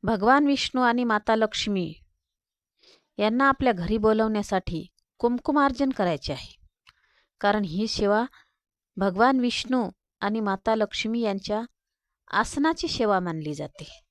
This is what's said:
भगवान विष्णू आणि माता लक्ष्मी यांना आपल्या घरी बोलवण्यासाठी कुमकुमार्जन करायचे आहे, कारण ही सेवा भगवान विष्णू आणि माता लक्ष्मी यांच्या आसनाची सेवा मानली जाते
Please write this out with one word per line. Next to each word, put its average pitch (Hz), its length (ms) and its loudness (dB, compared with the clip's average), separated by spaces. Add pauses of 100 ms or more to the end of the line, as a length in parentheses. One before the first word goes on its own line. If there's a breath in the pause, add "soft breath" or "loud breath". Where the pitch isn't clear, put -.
भगवान 226 400 4
विष्णू 269 340 0
आणि 247 220 2
माता 220 320 0
लक्ष्मी 208 580 -2 (1200 soft breath)
यांना 226 300 2
आपल्या 262 260 2
घरी 175 240 -2
बोलवण्यासाठी 214 880 0 (320)
कुमकुमार्जन 277 720 2
करायचे 175 440 -2
आहे, - 200 -12 (880 soft breath)
कारण 208 220 0
ही 190 240 -4
सेवा 214 360 2 (760 soft breath)
भगवान 202 420 2
विष्णू 240 500 -2 (300)
आणि 208 200 -2
माता 208 360 0
लक्ष्मी 220 460 -2
यांच्या 208 400 -2 (680)
आसनाची 294 600 0
सेवा 208 320 2
मानली 160 340 -6
जाते - 460 -12 (120)